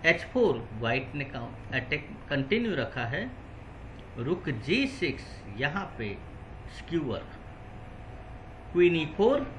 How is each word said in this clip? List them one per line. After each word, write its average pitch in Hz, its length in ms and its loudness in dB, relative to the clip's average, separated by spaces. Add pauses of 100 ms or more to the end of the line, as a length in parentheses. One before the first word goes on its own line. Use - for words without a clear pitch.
एच 165 180 6
फ़ोर, 151 500 4
व्हाइट 117 420 0
ने 139 100 -2
का-, 120 480 -8
अटैक 143 360 -2 (200)
कंटिन्यू 185 460 4
रखा 123 320 0
है, 185 220 -2 (880)
रुक 160 300 0 (120)
जी 214 280 4
सिक्स, - 340 -2 (340)
यहाँ 156 280 0 (120)
पे 101 200 -4 (600)
स्क्यूअर, 143 460 0 (1500)
क्वीन 175 220 10
ई 156 180 2
फ़ोर 262 340 6 (120)